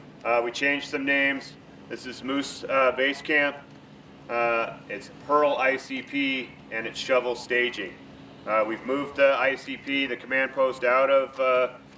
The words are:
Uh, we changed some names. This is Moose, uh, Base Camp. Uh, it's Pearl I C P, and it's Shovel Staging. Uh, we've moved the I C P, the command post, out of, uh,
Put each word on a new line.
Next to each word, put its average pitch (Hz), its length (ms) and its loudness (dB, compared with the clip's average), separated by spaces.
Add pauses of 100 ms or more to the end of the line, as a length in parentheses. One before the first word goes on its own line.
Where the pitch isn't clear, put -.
(240)
Uh, 117 200 4
we 120 60 -4
changed 143 380 0
some 139 160 -4
names. 139 480 0 (360)
This 117 180 -10
is 117 180 -12
Moose, 135 400 -4
uh, 131 320 4
Base 139 260 0
Camp. 143 340 2 (720)
Uh, 117 460 0 (160)
it's 101 180 -10 (180)
Pearl 147 300 4
I 131 220 0
C 131 240 -8
P, 135 480 -4 (200)
and 113 160 -6
it's - 120 -10
Shovel 123 360 0
Staging. 117 600 -2 (520)
Uh, 107 200 2
we've 110 180 -6
moved 139 320 -4
the 139 220 6
I 135 160 2
C 135 240 -10
P, 139 260 -2
the 120 140 -4
command 131 340 -2
post, 131 320 0
out 131 240 4
of, 135 320 2
uh, 127 280 4 (300)